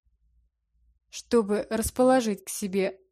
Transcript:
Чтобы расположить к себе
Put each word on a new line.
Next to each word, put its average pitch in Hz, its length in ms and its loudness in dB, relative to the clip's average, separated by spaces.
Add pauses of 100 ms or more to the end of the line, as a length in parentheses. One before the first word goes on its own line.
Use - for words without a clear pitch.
(1080)
Чтобы 208 600 -2
расположить 226 760 0
к - 60 -16
себе 196 500 -4 (120)